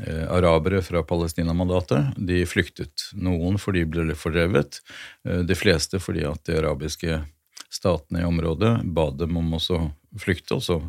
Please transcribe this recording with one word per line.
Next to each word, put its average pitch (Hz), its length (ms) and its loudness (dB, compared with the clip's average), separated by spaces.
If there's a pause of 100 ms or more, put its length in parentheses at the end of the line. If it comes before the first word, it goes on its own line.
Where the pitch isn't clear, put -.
eh, 80 260 -4
arabere 90 560 4
fra 85 200 -2
Palestinamandatet, 90 1120 0
de 90 280 2
flyktet. - 720 -2
Noen 90 420 0
fordi 90 280 0
de 82 180 0
ble 78 120 0
fordrevet, 82 640 0 (420)
eh, 90 200 -2
de 90 120 0
fleste 92 440 2
fordi 85 300 -2
at - 140 -6
de 82 160 -2
arabiske 78 640 -2 (500)
statene 85 500 -2
i 87 60 0
området 85 540 2 (120)
ba 78 180 2
dem 80 260 -2
om 82 160 0
å 80 60 -2
så 87 200 -2 (380)
flykte, - 380 -2
og 135 60 -2
så 87 160 0 (120)